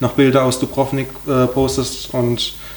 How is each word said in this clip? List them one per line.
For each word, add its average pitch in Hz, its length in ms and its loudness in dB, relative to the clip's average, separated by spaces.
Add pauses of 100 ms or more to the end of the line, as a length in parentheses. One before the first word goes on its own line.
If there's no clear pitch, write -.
noch 123 120 0
Bilder 135 320 6
aus 123 140 0
Dubrovnik, 135 500 -2 (200)
äh, 127 180 4
postest 127 680 -2
und 120 420 -2 (220)